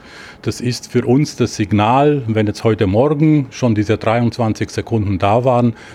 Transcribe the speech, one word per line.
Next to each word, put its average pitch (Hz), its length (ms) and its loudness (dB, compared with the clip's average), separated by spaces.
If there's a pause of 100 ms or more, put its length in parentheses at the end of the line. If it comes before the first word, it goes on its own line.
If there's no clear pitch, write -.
(420)
Das - 180 -6
ist - 320 -6
für 120 140 0
uns 139 300 2
das 120 200 -2
Signal, 120 720 2
wenn 107 200 0
jetzt 104 160 -6
heute 110 240 0
Morgen 147 640 2
schon 120 260 -2
diese 107 220 0
dreiundzwanzig 110 720 -2
Sekunden 101 500 -2
da 110 280 2
waren, 120 260 2 (220)